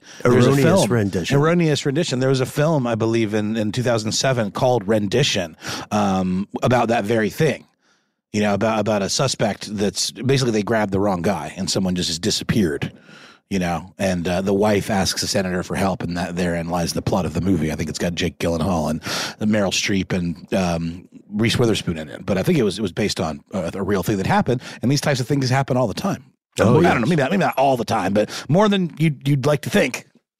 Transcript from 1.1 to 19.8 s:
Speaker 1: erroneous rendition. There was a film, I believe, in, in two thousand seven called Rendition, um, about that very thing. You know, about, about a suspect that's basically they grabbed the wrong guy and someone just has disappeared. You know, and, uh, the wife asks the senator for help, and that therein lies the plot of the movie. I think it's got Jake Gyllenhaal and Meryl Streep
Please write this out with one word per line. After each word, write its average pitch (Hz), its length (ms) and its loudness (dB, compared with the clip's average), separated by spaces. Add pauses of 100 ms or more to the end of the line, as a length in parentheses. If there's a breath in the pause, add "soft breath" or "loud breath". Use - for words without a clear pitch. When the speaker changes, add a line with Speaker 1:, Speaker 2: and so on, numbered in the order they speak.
Speaker 1:
erroneous 156 480 2
rendition. 139 340 0
There 131 100 2
was 135 100 2
a 127 60 0
film, 147 420 0
I 117 80 0
believe, 113 380 0
in, 107 240 0
in 107 160 -2
two 123 100 -2
thousand 113 300 0
seven 120 360 0
called 120 380 0
Rendition, 101 680 0 (340 loud breath)
um, 95 560 0 (160)
about 120 240 2
that 117 160 0
very 107 260 0
thing. 127 380 -2 (640)
You 104 120 0
know, 104 100 2
about, 110 260 0
about 104 220 0
a 95 80 -2
suspect 110 640 -2
that's 101 360 -2
basically 131 420 0
they 107 100 0
grabbed 104 300 0
the 95 80 0
wrong 98 200 0
guy 82 360 -4
and 92 120 -4
someone 92 260 -2
just 87 120 -2
has 82 100 -4
disappeared. 90 760 -2 (580 loud breath)
You 98 80 0
know, 87 400 -4
and, 90 280 0
uh, 90 140 0
the 98 140 0
wife 104 340 2
asks 95 320 0
the 92 60 -4
senator 90 340 -2
for 87 140 -8
help, 92 260 -2
and 85 160 -6
that 87 180 -6
therein 85 340 -2
lies 85 240 -2
the - 100 -6
plot 92 240 0
of 76 80 -6
the 85 60 -2
movie. 82 300 0
I 76 40 -6
think 78 160 -6
it's - 80 -10
got 87 160 -2
Jake 85 240 -4
Gyllenhaal 82 500 0
and 80 120 -4 (500 loud breath)
Meryl 104 180 2
Streep 95 440 -2